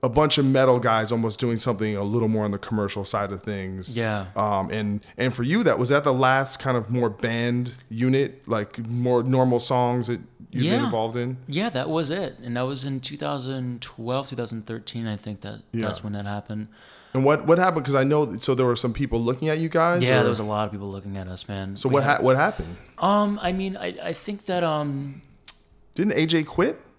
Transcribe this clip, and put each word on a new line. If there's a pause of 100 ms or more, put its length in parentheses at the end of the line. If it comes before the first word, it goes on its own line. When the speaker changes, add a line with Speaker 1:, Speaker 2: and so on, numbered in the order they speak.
Speaker 1:
a
bunch
of
metal
guys
almost
doing
something
a
little
more
on
the
commercial
side
of
things.
Speaker 2:
Yeah. (100)
Speaker 1:
Um,
and, (160)
and
for
you,
that,
was
that
the
last
kind
of
more
band (140)
unit,
like,
more
normal
songs
that (320)
you've
been
Speaker 2:
Yeah.
Speaker 1:
involved
in? (100)
Speaker 2:
Yeah,
that
was
it.
And
that
was
in
two
thousand
twelve,
two
thousand
thirteen,
I
think
that (100)
Speaker 1:
Yeah.
Speaker 2:
that's
when
that
happened. (460)
Speaker 1:
And
what,
what
happened?
'Cause
I
know,
so
there
were
some
people
looking
at
you
guys,
Speaker 2:
Yeah,
Speaker 1:
or?
Speaker 2:
there
was
a
lot
of
people
looking
at
us,
man.
Speaker 1:
So
Speaker 2:
We
Speaker 1:
what
Speaker 2:
had
Speaker 1:
ha-,
what
happened? (220)
Speaker 2:
Um,
I
mean,
I,
I
think
that,
um, (720)
Speaker 1:
Didn't
A
J
quit? (180)